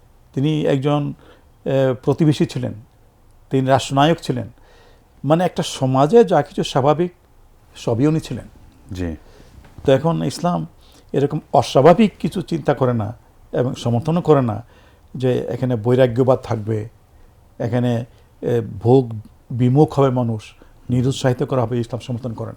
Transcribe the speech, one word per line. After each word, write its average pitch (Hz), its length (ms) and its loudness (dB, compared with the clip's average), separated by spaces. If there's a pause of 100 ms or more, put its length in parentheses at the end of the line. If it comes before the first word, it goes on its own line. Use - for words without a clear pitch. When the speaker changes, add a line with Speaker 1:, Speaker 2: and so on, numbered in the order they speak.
(340)
Speaker 1:
তিনি 151 320 -2
একজন, 143 480 0 (520)
এ, 135 280 0 (100)
প্রতিবেশী 151 420 2
ছিলেন, - 280 -6 (760)
তিনি 135 180 0
রাষ্ট্রনায়ক 135 500 2
ছিলেন। 117 320 -6 (760)
মানে, 165 180 2
একটা 175 200 -2
সমাজে 143 600 2
যা 175 180 2
কিছু 175 220 -4
স্বাভাবিক, 147 500 0 (640)
সবই 120 320 0
উনি 156 120 0
ছিলেন। 104 280 -10 (440)
Speaker 2:
জি। 90 240 -6 (680)
Speaker 1:
তো 143 80 2
এখন 160 320 0
ইসলাম 165 440 -4 (460)
এরকম 143 260 0 (140)
অস্বাভাবিক 160 680 6
কিছু 175 220 -6
চিন্তা 151 320 -2
করে 123 200 0
না 110 240 -4 (340)
এবং 139 240 -2
সমর্থনও 127 460 -2
করে 151 200 4
না 110 220 -4 (520)
যে 123 240 -2
এখানে 123 360 -4
বৈরাগ্যবাদ 123 680 2
থাকবে, 110 460 -6 (680)
এখানে, 120 460 -2 (360)
এ, 120 200 -2
ভোগ 113 520 2 (380)
বিমুখ 127 480 2
হবে 139 100 4
মানুষ, 117 460 -4 (340)
নিরুৎসাহিত 127 540 0
করা 131 180 -2
হবে, 120 180 -2
ইসলাম 117 200 -6
সমর্থন 117 340 -8
করে 110 240 -10